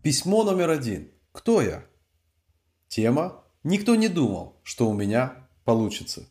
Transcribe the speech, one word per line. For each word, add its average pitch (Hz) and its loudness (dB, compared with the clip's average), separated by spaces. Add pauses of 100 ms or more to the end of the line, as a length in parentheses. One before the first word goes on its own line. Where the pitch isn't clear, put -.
Письмо 185 0
номер 185 2
один. 117 -2 (220)
Кто 226 2
я? 90 -4 (1040)
Тема: 135 -2 (200)
«Никто 208 2
не 220 2
думал, 110 -2
что - -2
у 107 0
меня 107 -2 (180)
получится». - -2